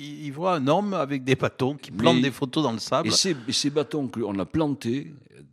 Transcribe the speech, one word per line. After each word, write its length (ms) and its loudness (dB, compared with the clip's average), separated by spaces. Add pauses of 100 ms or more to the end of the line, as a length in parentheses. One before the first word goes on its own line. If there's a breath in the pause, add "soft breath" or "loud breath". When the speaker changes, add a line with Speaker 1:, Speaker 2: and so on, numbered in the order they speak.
(260)
Speaker 1:
ils 60 -6
voient 240 -2
un 120 0
homme 280 4
avec 280 -2
des 120 4
bâtons 400 0
qui 160 -16
plante 240 6
Speaker 2:
Mais 80 4
Speaker 1:
des 80 2
photos 320 -2
dans 80 0
le 80 -4
sable. 300 0
Speaker 2:
et 20 2
ces, 240 2 (120)
et 40 -4
ces 180 0
bâtons 380 0
qu'on 320 -4
a 60 -2
plantés 680 -2 (400)